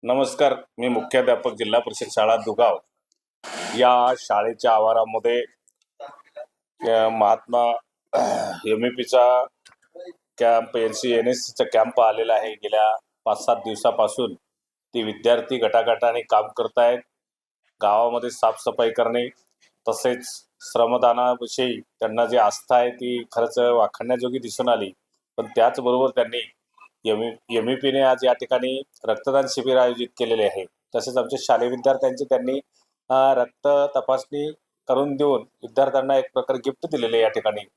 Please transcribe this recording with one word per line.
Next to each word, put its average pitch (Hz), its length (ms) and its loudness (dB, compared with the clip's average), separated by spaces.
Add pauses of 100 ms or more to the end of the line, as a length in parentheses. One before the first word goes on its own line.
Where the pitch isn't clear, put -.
नमस्कार, 131 480 2 (240)
मी 123 100 -2
मुख्याध्यापक 120 640 0
जिल्हा 107 280 0
परिषद 113 300 -8
शाळा 110 260 2
दुगाव. 107 420 0 (960)
या 123 420 4
शाळेच्या 113 540 0
आवारामध्ये, 113 720 0 (1500)
अ, 113 160 4
महात्मा, 113 640 2 (400)
अ, - 400 -2 (140)
एमईपीचा 123 760 2 (920)
कॅम्प, 117 380 2
एनसी, 113 360 -2
एनएससीचा 120 600 0
कॅम्प 113 280 2
आलेला 113 340 2
आहे. 110 180 -2
गेल्या 107 440 0 (280)
पाच 104 200 -2
सात 120 120 2
दिवसापासून 113 760 -2 (600)
ते 120 80 -2
विद्यार्थी 113 540 0
गटागटाने 117 640 0
काम 107 260 0 (100)
करतायत. 120 420 2 (840)
गावामध्ये 117 480 2
साफसफाई 113 600 0
करणे, 120 380 -2 (600)
तसेच 123 560 -4 (160)
श्रमदानाविषयी 120 1200 0
त्यांना 113 460 -4
जी 120 100 -2
आस्था 110 400 2
आहे 123 140 2
ती 123 320 -6 (100)
खरंच 117 260 -2
वाखाणण्याजोगी 120 800 0
दिसून 120 300 -6
आली. 107 240 0 (440)
पण 113 100 -6
त्याचबरोबर 123 600 2
त्यांनी 120 420 -4 (560)
एमई, 110 240 -2 (200)
एमईपीने 131 500 0
आज 131 240 4
या 123 80 4
ठिकाणी 127 500 -2 (220)
रक्तदान 135 440 0
शिबिर 131 280 0
आयोजित 120 320 2 (100)
केलेले 113 240 0
आहे. 98 220 0
तसेच - 520 -6
आमच्या 127 260 -2
शालेय 120 260 0
विद्यार्थ्यांची 131 560 0
त्यांनी, 127 360 -2 (480)
अ, 131 260 4
रक्त 123 340 -2 (280)
तपासणी 135 560 -4 (360)
करून 139 280 0
देऊन 139 240 2
विद्यार्थ्यांना 135 760 -2
एक 131 160 0
प्रकारे - 260 -2
गिफ्ट 131 320 -6
दिलेले 117 260 -2
आहे 113 60 4
या 110 60 4
ठिकाणी. 107 480 -4